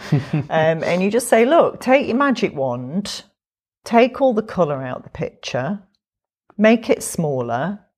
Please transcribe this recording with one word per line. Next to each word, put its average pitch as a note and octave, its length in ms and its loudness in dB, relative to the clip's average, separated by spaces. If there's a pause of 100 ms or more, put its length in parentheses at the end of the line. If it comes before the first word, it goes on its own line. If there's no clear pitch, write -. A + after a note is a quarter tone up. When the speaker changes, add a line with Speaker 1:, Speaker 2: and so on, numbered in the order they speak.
(100)
Speaker 1:
<laughs> - 240 0 (160)
Speaker 2:
Um, D#3+ 340 0
and F3+ 180 0
you G3 80 0
just A#3+ 180 -2
say, A#3 180 4
"Look, C#4 340 2
take B3+ 280 2
your A3+ 100 -2
magic C4+ 360 0
wand, C3+ 680 -6 (600)
take B3 360 2
all C4 140 4
the A3 80 0
colour D3 400 -2
out B2+ 160 -8
of - 60 -16
the - 60 -20
picture, D3+ 680 -6 (800)
make A3+ 320 4
it - 120 2
smaller C#3+ 760 -4 (200)